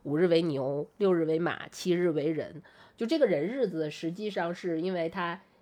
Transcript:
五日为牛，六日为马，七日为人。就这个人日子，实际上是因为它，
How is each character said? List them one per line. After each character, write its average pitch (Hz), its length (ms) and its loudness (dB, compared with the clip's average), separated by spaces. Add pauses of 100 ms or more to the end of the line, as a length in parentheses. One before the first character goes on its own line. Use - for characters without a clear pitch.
五 143 140 -2
日 175 100 4
为 165 160 6
牛， 143 440 -2 (120)
六 190 160 4
日 165 100 2
为 160 140 2
马， 165 300 -2
七 - 240 -2
日 175 180 2
为 151 200 0
人。 160 300 -6 (360)
就 233 100 -4
这 320 120 2
个 294 60 6
人 165 220 2
日 247 200 0
子， 160 240 -4
实 165 220 -6
际 208 160 -6
上 180 260 -2
是 165 280 -4
因 185 100 -2
为 170 160 -2
它， 170 320 -6 (220)